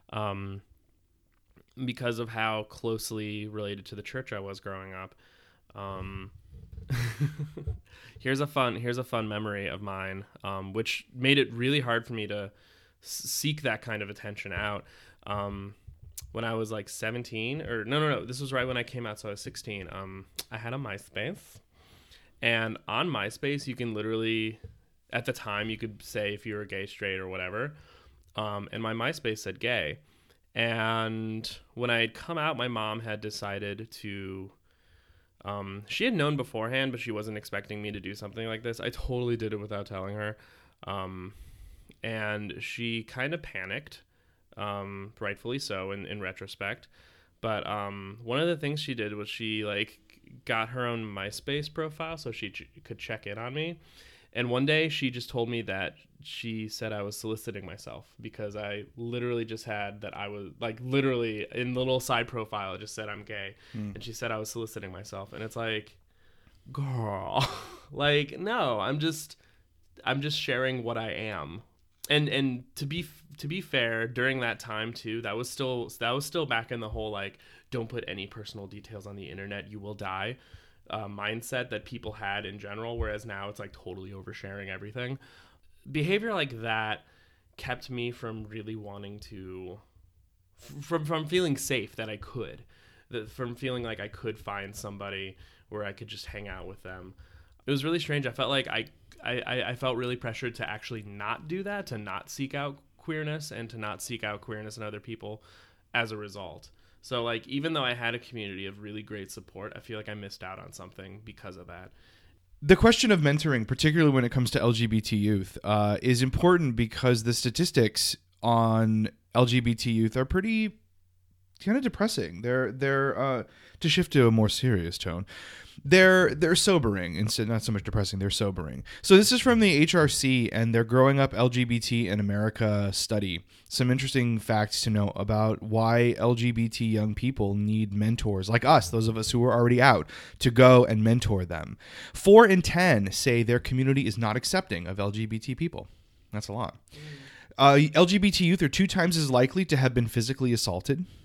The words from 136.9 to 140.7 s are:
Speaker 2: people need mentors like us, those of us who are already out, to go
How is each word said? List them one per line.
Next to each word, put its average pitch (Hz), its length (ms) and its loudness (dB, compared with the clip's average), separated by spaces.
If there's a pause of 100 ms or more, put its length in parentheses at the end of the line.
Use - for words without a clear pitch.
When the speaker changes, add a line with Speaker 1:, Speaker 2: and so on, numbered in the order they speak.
Speaker 2:
people 107 400 0
need 104 400 2
mentors 104 560 2
like 117 140 4
us, 143 260 8
those 113 180 2
of 113 80 2
us 110 140 -2
who 120 140 4
are 120 100 6
already 120 260 8
out, 117 260 8 (340)
to 127 100 4
go 127 340 12